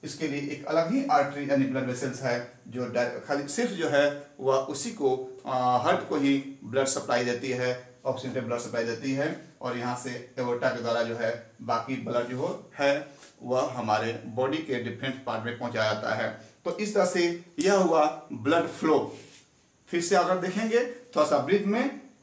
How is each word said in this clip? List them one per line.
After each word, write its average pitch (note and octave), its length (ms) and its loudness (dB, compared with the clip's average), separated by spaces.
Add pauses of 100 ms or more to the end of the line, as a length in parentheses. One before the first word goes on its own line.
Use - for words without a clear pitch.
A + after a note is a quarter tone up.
इसके D3+ 240 -4
लिए C#3+ 220 -4
एक C#3+ 160 -8
अलग E3 260 2
ही C4+ 140 2
artery C#3+ 440 2
यानी C3+ 140 4
blood B2+ 200 -2
vessels B2 380 -4
है A#2+ 300 -2 (160)
जो A#2+ 200 -4
डाय-, A#2+ 380 -2
खाली C#3+ 220 -2
सिर्फ A#3+ 220 2
जो E3 180 -2
है C#3+ 420 2 (100)
वह C3 160 4
उसी C#3+ 340 0
को, C3 560 0
अ, C3 100 -4
हार्ट B2+ 520 2
को D#3+ 80 0
ही C#3 480 2
blood B2+ 220 2
supply B2 380 0
देती A#2+ 260 -2
है, B2 400 -2 (140)
ऑक्सीजनेटेड B2+ 400 -4
blood A#2 140 -2
supply A#2 260 -2
देती A#2 280 -4
है D3 380 -2 (100)
और B2 180 -4
यहाँ B2 180 -4
से A#2+ 420 -8
एओर्टा B2 300 0
के A#2 140 -2
द्वारा A#2 200 0
जो A#2 140 -2
है A2+ 340 -4 (120)
बाकी B2 340 -2
blood A#2+ 280 -2
जो B2+ 540 -6
है C#3+ 420 0 (220)
वह B2 300 0
हमारे A2+ 540 0
body B2+ 300 -2
के C3 260 -2
different A#2+ 420 -6
part A2+ 200 -4
में A#2+ 140 -6
पहुँचाया A2+ 360 0
जाता A2 200 -2
है। A2+ 260 -4 (240)
तो E3+ 140 -4
इस G#3 160 -2
तरह G3 100 6
से F3 400 2 (140)
यह G3 160 6
हुआ D#3+ 580 4
blood C#3+ 340 2
flow। - 500 2 (720)
फिर F3+ 120 0
से F#3 160 4
अगर F3+ 220 4
देखेंगे A3 460 0
थोड़ा - 420 0
सा D3 120 4
ब्रीफ E3+ 280 2
में A#3+ 340 0 (220)